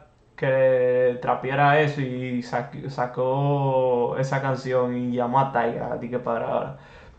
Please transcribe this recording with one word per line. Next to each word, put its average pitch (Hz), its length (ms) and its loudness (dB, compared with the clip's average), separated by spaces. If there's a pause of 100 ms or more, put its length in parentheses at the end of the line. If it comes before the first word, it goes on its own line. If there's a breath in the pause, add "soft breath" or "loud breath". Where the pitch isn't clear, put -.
(360)
que 127 840 4
trapeara 139 600 2
eso 143 220 0
y 127 400 -4
sac-, 131 480 -6
sacó 131 1300 0
esa 135 240 -2
canción 127 540 0
y 123 200 -4
llamó 123 240 2
a 135 120 0
Tyga, 117 440 -2
de 120 140 -8
que 123 100 -4
para 120 280 -4
ahora. 123 300 -4 (400 loud breath)